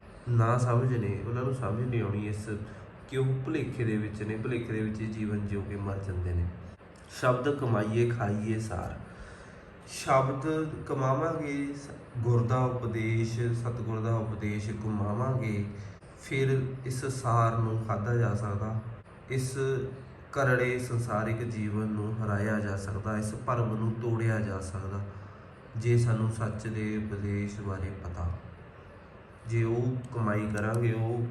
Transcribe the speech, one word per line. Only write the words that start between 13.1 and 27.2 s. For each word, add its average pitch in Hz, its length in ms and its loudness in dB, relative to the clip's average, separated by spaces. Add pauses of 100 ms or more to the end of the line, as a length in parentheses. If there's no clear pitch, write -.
ਸਤਿਗੁਰ 117 680 -2
ਦਾ 110 160 2
ਉਪਦੇਸ਼ 104 540 -2
ਕਮਾਵਾਂਗੇ, 107 960 0 (560)
ਫਿਰ 135 400 2 (240)
ਇਸ 131 200 -4
ਸਾਰ 117 520 4
ਨੂੰ 110 300 2
ਖਾਧਾ 107 280 2
ਜਾ 110 200 4
ਸਕਦਾ, 107 440 0 (500)
ਇਸ 131 280 0 (760)
ਕਰੜੇ 123 480 4
ਸੰਸਾਰਿਕ 113 640 0
ਜੀਵਨ 107 440 -2
ਨੂੰ 107 360 -2
ਹਰਾਇਆ 104 360 2
ਜਾ 98 180 -2
ਸਕਦਾ, 104 400 -2
ਇਸ 107 180 -2 (120)
ਭਰਮ 113 280 2
ਨੂੰ 113 160 0 (100)
ਤੋੜਿਆ 113 380 2
ਜਾ 101 200 -2
ਸਕਦਾ, 95 400 -6 (760)
ਜੇ 120 200 6
ਸਾਨੂੰ 117 320 4
ਸੱਚ 110 380 -2
ਦੇ 107 300 -2
ਉਪਦੇਸ਼ 101 640 -2